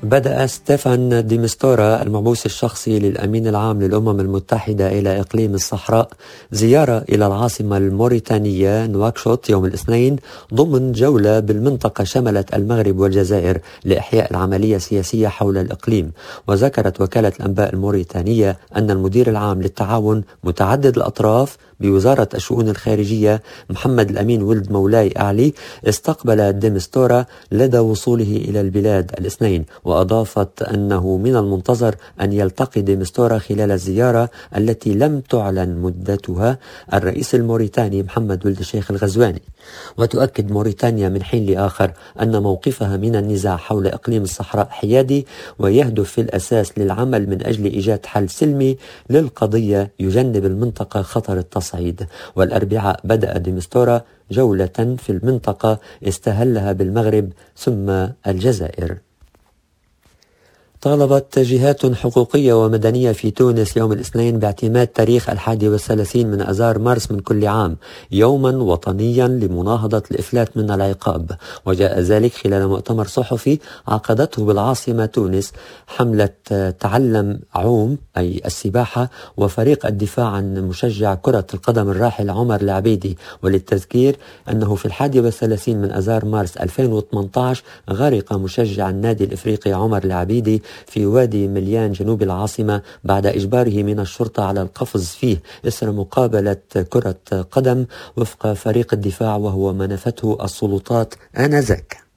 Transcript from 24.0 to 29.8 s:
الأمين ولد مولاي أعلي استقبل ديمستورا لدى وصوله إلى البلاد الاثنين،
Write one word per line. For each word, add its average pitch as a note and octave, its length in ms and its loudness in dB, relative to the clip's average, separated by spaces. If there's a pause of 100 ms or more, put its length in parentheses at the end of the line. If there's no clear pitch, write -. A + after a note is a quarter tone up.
الأمين G#2 340 0
ولد G2+ 280 0
مولاي G2+ 460 4
أعلي G#2+ 360 2 (320)
استقبل G#2 720 0
ديمستورا A#2+ 680 2 (260)
لدى B2 280 4
وصوله A2 580 0
إلى G#2 240 -2
البلاد G2 580 0
الاثنين، F2+ 460 -2 (180)